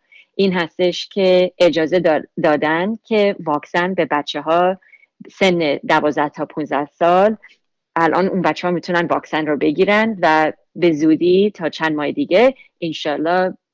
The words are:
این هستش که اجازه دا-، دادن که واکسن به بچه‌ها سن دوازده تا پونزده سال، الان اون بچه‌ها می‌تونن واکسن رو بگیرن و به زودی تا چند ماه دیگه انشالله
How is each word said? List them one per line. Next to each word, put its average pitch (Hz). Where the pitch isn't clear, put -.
این 196
هستش 175
که 185
اجازه 165
دا-، 160
دادن 160
که 202
واکسن 175
به 175
بچه‌ها 160
سن 170
دوازده 147
تا 147
پونزده 147
سال، 185
الان 165
اون 185
بچه‌ها 170
می‌تونن 175
واکسن 147
رو 151
بگیرن 190
و 156
به 165
زودی 170
تا 160
چند 156
ماه 147
دیگه 208
انشالله 165